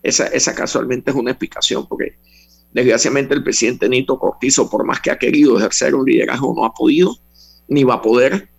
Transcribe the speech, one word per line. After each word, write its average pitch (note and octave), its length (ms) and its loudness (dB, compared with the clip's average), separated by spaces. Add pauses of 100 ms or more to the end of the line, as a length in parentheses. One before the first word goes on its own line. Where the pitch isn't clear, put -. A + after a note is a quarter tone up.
Esa, - 240 -2
esa - 280 -2
casualmente B2 560 -4
es C3+ 60 -2
una B2+ 140 -2
explicación, - 560 -6
porque - 300 -8 (560)
desgraciadamente C3+ 640 0
el D3 100 -2
presidente A#2 440 -2
Nito C3 300 0
Cortizo, B2 500 -2
por - 160 -4
más - 160 -4
que - 100 -2
ha - 80 -4
querido C#3+ 400 4
ejercer C#3 360 0
un C3+ 100 0
liderazgo, B2 500 0
no A2+ 100 -2
ha A2+ 80 -2
podido, D#3+ 440 2 (520)
ni C#3+ 160 2
va B2 100 4
a - 80 -4
poder. C3 460 2 (100)